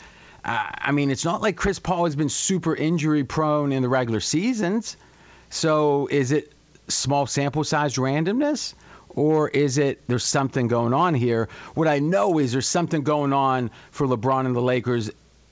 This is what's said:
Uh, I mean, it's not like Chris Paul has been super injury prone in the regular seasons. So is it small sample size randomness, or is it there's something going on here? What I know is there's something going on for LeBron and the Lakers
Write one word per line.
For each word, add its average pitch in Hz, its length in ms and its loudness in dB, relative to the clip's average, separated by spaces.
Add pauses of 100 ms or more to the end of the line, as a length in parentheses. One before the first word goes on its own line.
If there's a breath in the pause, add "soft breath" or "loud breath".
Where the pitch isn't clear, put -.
(440 loud breath)
Uh, 107 340 -4
I - 140 -2
mean, 143 180 0
it's 131 140 -4
not 160 180 -2
like 202 140 -2
Chris 196 240 -4
Paul 175 240 -2
has 160 100 -2
been 147 140 -2
super 170 460 -2
injury 151 500 0
prone 151 480 0
in 135 100 0
the 123 60 0
regular 120 320 0
seasons. 208 760 -2 (540 loud breath)
So 151 560 2
is 135 240 0
it 147 220 0 (340)
small 143 400 0
sample 143 380 -2
size 147 320 0
randomness, 175 800 0 (340 loud breath)
or 151 400 2
is 139 300 0
it 139 280 0
there's 120 180 -2
something 131 440 0
going 117 240 2
on 165 220 2
here? 117 340 0 (260 loud breath)
What 160 140 2
I 147 100 2
know 175 400 2
is 131 140 2
there's 127 160 -2
something 165 340 0
going 143 300 0
on 131 380 0 (200 loud breath)
for - 160 -2
LeBron 131 400 0
and 127 80 0
the 120 60 0
Lakers 120 500 0 (420)